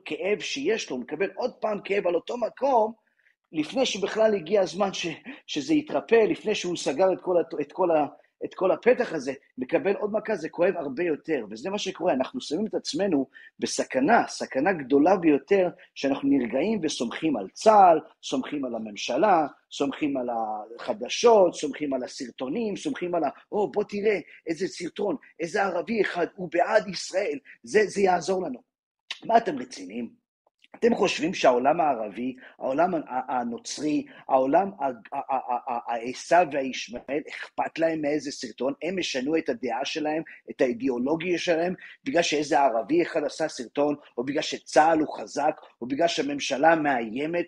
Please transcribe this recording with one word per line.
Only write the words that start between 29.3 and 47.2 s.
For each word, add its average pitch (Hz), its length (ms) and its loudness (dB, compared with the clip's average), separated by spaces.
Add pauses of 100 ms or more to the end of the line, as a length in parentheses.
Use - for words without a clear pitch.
אתם 175 220 2
רציניים? - 680 -10 (540)
אתם 226 160 4
חושבים 180 400 0
שהעולם 135 460 4
הערבי, 123 560 -2 (220)
העולם 151 360 0
ה-, 160 40 -2
ה-, 127 420 -4
הנוצרי, 135 680 -4 (220)
העולם 139 420 4 (100)
ה-, 139 40 -2
ה-, 135 60 -2 (220)
ה-, 135 240 -4
ה-, 123 360 -4
ה-, 117 220 -6
העשיו 131 580 2
והישמעאל, 131 760 -4
אכפת - 500 -6
להם 160 240 0
מאיזה 143 300 -2
סרטון? 123 400 -4 (100)
הם 185 160 -4
ישנו 143 380 -2
את 160 120 -2
הדעה 123 360 -4
שלהם, 151 380 -4 (280)
את - 100 -4
האידיאולוגיה 135 760 0
שלהם, 175 360 0 (300)
בגלל 147 180 2
שאיזה 147 380 0
ערבי 131 420 2
אחד 156 220 -2
עשה 151 240 -4
סרטון, 143 460 -2 (240)
או 120 60 -2
בגלל 143 180 -2
שצה"ל 156 560 4
הוא 151 200 0
חזק, - 420 -2 (200)
או 120 80 -6
בגלל 139 200 2
שהממשלה 143 680 2
מאיימת, 143 720 -2